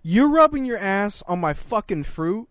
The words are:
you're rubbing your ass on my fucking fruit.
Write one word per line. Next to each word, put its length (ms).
you're 260
rubbing 360
your 140
ass 480
on 140
my 120
fucking 520
fruit. 460